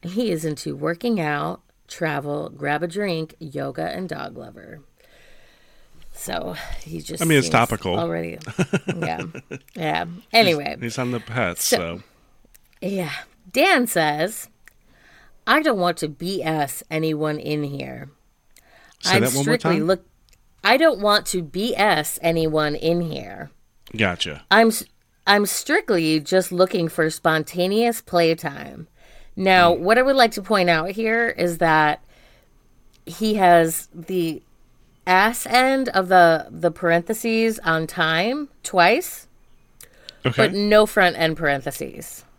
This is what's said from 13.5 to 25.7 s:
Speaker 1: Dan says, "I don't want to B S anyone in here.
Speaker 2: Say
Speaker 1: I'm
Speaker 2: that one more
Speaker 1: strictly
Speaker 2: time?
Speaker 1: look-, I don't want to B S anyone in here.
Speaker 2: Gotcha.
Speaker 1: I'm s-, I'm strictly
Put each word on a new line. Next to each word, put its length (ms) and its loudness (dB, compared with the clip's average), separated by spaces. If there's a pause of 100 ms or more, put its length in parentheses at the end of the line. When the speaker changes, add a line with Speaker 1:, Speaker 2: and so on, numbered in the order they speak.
Speaker 1:
Dan 360 4
says, 600 -2 (1000)
"I 160 4
don't 160 2
want 200 0
to 100 -4
B 340 -6
S 480 -2
anyone 480 -2
in 260 -4
here. 460 -12 (880)
Speaker 2:
Say 160 0
Speaker 1:
I'm 60 4
Speaker 2:
that 60 2
one 60 -2
more 80 0
Speaker 1:
strictly 360 2
Speaker 2:
time? 80 0
Speaker 1:
look-, 200 0 (560)
I 140 4
don't 240 2
want 260 2
to 160 -4
B 340 -4
S 460 0
anyone 520 0
in 260 0
here. 500 -10 (460)
Speaker 2:
Gotcha. 540 -2
Speaker 1:
I'm 180 6
s-, 160 -2 (420)
I'm 200 4
strictly 720 0